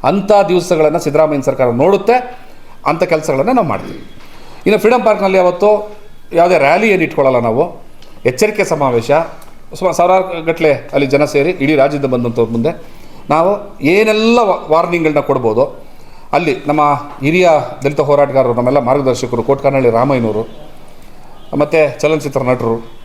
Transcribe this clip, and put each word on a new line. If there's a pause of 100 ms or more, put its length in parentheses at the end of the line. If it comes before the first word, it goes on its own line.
ಅಂಥ (160)
ದಿವಸಗಳನ್ನ
ಸಿದ್ದರಾಮಯ್ಯನ
ಸರ್ಕಾರ
ನೋಡುತ್ತೆ, (480)
ಅಂಥ
ಕೆಲಸಗಳನ್ನ
ನಾವು
ಮಾಡ್ತೀವಿ. (600)
ಇನ್ನು
ಫ್ರೀಡಂ
ಪಾರ್ಕ್ನಲ್ಲಿ
ಅವತ್ತು (340)
ಯಾವುದೇ
ರ್ಯಾಲಿ
ಏನು
ಇಟ್ಕೊಳ್ಳಲ್ಲ
ನಾವು, (440)
ಎಚ್ಚರಿಕೆ
ಸಮಾವೇಶ, (640)
ಸುಮಾರು
ಸಾವಿರಾರು
ಗಟ್ಟಲೆ
ಅಲ್ಲಿ
ಜನ
ಸೇರಿ
ಇಡೀ
ರಾಜ್ಯದಿಂದ
ಬಂದಂಥವ್ರ
ಮುಂದೆ (320)
ನಾವು
ಏನೆಲ್ಲ
ವಾ-,
ವಾರ್ನಿಂಗ್‌ಗಳನ್ನ
ಕೊಡ್ಬೋದು. (480)
ಅಲ್ಲಿ (100)
ನಮ್ಮ (400)
ಹಿರಿಯ (360)
ದಲಿತ
ಹೋರಾಟಗಾರರು,
ನಮ್ಮೆಲ್ಲ
ಮಾರ್ಗದರ್ಶಕರು,
ಕೋಟ್ಕಾನಹಳ್ಳಿ
ರಾಮಯ್ಯನವರು, (1080)
ಮತ್ತು
ಚಲನಚಿತ್ರ
ನಟರು